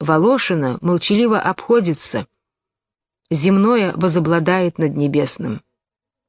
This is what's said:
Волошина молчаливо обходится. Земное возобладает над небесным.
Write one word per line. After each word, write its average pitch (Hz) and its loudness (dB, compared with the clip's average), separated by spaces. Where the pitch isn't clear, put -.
Волошина 156 0
молчаливо 208 0
обходится. 185 -2
Земное 196 2
возобладает 170 0
над 151 -2
небесным. 143 -2